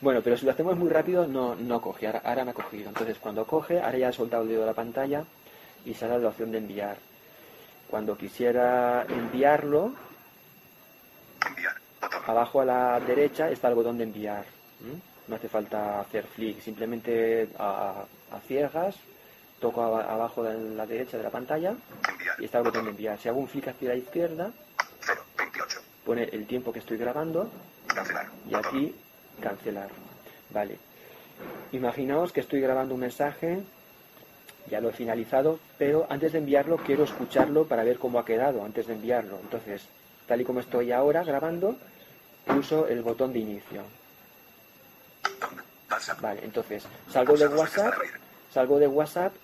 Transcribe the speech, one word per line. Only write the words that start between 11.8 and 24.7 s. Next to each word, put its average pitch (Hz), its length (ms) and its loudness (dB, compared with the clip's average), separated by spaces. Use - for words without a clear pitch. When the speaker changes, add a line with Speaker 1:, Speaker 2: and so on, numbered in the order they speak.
Speaker 2:
Botón. - 260 -6
Speaker 1:
abajo 120 360 2
a - 20 6
la 123 360 4
derecha 139 500 2
está - 180 2
el 123 60 6
botón 117 240 2
de 117 60 0
enviar. 104 400 -6
¿Mm? - 500 -16
No 110 60 -6
hace 110 140 -8
falta 104 500 -2
hacer 101 240 -4
flick, 110 380 -6
simplemente 113 840 0
a, 101 440 -4
a 107 160 -10
ciegas, 151 460 0
toco 117 220 0
aba-, 113 280 0
abajo 113 320 -2
de 110 340 -4
la 107 100 -4
derecha 117 320 -6
de 113 60 -6
la 117 60 -4
pantalla 156 440 -2
Speaker 2:
Enviar. - 320 -4
Speaker 1:
y 113 60 -6
está 117 100 -2
el 120 80 4
botón 113 200 0
de 110 80 -4
enviar. 104 260 -6
Si - 100 -4
hago 120 100 0
un 135 100 -4
flick 135 200 -6
hacia 127 220 -6
la 123 60 0
izquierda, 170 540 -4